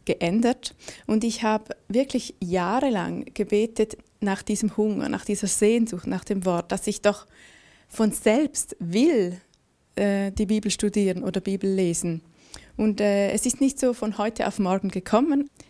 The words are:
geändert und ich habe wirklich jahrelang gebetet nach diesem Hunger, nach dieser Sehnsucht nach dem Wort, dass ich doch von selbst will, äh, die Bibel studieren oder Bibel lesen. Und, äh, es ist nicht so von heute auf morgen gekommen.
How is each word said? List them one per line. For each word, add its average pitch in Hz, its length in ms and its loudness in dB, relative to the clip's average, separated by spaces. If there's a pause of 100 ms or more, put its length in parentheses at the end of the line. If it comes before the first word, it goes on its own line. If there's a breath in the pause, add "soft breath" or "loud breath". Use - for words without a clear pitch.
geändert 233 680 0 (320 loud breath)
und 220 180 0
ich 226 180 -4
habe 214 340 -2 (120)
wirklich 254 520 -2
jahrelang 180 960 0
gebetet 214 640 0 (220)
nach 196 220 -2
diesem 208 360 -2
Hunger, 214 320 0
nach - 160 -4
dieser 202 220 -2
Sehnsucht 220 580 2
nach 185 180 -4
dem 196 220 -2
Wort, 170 260 0
dass 190 140 -4
ich 208 160 -4
doch 202 240 2 (600 soft breath)
von 214 240 0
selbst - 640 0
will, 190 600 2 (580)
äh, 196 360 0
die 214 140 0
Bibel 214 240 0
studieren 196 520 0
oder 185 200 -4
Bibel 196 280 -2
lesen. 170 520 0 (560 loud breath)
Und, 214 240 2
äh, 202 300 2
es 220 120 -2
ist 247 160 0
nicht 269 180 2
so 254 140 2
von 214 240 -4
heute 220 300 -2
auf 196 120 -4
morgen 190 300 0
gekommen. 277 600 2 (200 loud breath)